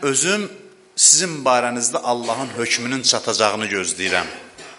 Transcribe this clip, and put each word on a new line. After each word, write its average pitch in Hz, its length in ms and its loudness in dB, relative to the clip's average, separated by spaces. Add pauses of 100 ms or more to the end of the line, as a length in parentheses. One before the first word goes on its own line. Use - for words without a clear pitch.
özüm 165 500 0 (440)
sizin 160 480 2
barənizdə 120 580 2
Allahın 120 460 -2 (100)
hökmünün 120 440 -2
çatacağını 110 640 2
gözləyirəm." 90 640 -2 (500)